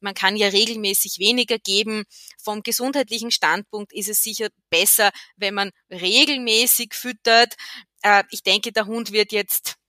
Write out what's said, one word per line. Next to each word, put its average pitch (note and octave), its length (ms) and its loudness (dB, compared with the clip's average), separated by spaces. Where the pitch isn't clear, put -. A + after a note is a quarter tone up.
Man G3+ 120 -6
kann G3 220 0
ja G#3 140 2
regelmäßig G#3 720 0
weniger A3+ 380 2
geben. G#3+ 460 -2
Vom G#3+ 260 -8
gesundheitlichen A#3+ 680 -4
Standpunkt G3+ 640 -2
ist G3+ 160 -6
es G#3 120 -2
sicher A3 280 -4
besser, G3+ 420 4
wenn G3+ 160 -4
man G3 180 -2
regelmäßig A#3 1040 2
füttert. A#3 600 2
Äh, G3+ 280 4
ich - 140 -10
denke, G3+ 300 0
der G#3+ 140 0
Hund G#3+ 260 -6
wird G#3+ 180 0
jetzt, - 460 -4